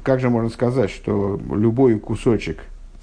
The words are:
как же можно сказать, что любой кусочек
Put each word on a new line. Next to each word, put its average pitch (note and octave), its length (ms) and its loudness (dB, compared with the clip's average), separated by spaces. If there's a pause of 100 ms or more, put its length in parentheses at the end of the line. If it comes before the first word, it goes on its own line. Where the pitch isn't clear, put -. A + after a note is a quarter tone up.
как C3 160 2
же B2+ 100 2
можно A2+ 200 0
сказать, A#2+ 380 0
что G2+ 520 -2 (100)
любой A2+ 480 4
кусочек G#2 640 -2 (400)